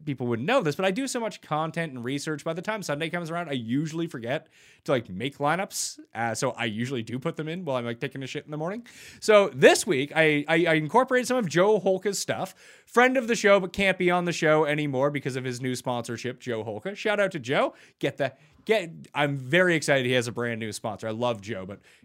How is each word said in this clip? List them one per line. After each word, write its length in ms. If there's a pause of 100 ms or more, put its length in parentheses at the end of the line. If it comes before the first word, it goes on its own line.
people 220
wouldn't 200
know 140
this, 160
but 80
I 60
do 180
so 120
much 200
content 540
and 100
research. 400
By 80
the 80
time 220
Sunday 260
comes 220
around, 180
I 40
usually 560
forget 400 (360)
to, 80
like, 160
make 300
lineups. 600 (140)
Uh, 200
so 160
I 160
usually 360
do 160
put 180
them 120
in 160
while 120
I'm, 80
like, 140
taking 240
a 40
shit 180
in 60
the 80
morning. 280 (340)
So 340
this 320
week, 280
I, 340
I, 180
I 80
incorporated 520
some 120
of 100
Joe 320
Holka's 380
stuff. 360 (320)
Friend 320
of 100
the 80
show, 240
but 140
can't 240
be 120
on 140
the 80
show 320
anymore 460
because 260
of 80
his 160
new 140
sponsorship, 640
Joe 240
Holka. 320
Shout 240
out 120
to 60
Joe. 360 (240)
Get 180
the, 160 (320)
get, 260 (240)
I'm 220
very 380
excited 320
he 60
has 140
a 60
brand 260
new 140
sponsor. 340
I 40
love 320
Joe, 240
but, 140 (240)